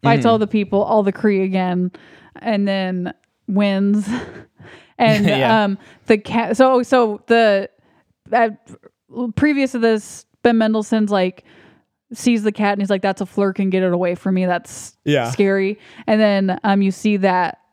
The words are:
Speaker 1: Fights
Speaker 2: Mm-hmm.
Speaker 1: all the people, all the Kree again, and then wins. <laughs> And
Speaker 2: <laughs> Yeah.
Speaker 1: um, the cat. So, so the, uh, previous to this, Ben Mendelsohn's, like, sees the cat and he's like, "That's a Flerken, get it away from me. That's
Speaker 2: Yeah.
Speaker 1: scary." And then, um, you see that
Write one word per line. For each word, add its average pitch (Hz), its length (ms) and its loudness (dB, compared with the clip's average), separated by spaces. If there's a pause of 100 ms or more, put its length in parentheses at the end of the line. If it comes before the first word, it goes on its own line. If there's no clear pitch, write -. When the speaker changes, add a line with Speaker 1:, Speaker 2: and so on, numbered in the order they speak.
Speaker 1:
Fights 233 180 4
Speaker 2:
Mm-hmm. 226 80 2
Speaker 1:
all 226 80 4
the 214 100 0
people, 202 360 0
all 214 180 2
the 196 120 0
Kree 196 300 0
again, 180 480 -2 (500)
and 202 260 -2
then 185 460 -6 (340)
wins. 202 680 0
<laughs> - 840 -16
And 220 260 2
Speaker 2:
<laughs> - 20 4
Yeah. 226 360 2
Speaker 1:
um, 196 140 -2 (300)
the 220 100 4
cat. 208 400 -4
So, 262 260 4
so 233 440 0
the, 214 420 2 (640)
uh, 226 160 2 (840)
previous 277 380 0
to 247 60 -4
this, 226 460 -2 (180)
Ben 233 140 4
Mendelsohn's, 220 540 0
like, 185 320 -2 (680)
sees 233 300 0
the 214 80 0
cat 202 220 -2
and 196 80 -4
he's 190 80 -4
like, 196 120 0
"That's 196 200 -2
a 196 40 -4
Flerken, 196 460 -2
get 185 120 0
it 185 100 2
away 180 220 -2
from 190 200 -4
me. 185 100 0
That's - 600 -8
Speaker 2:
Yeah. 131 260 0
Speaker 1:
scary." 196 460 0 (300)
And 220 140 2
then, 196 420 2
um, 196 180 2
you 196 100 2
see 208 260 -2
that 185 420 0 (140)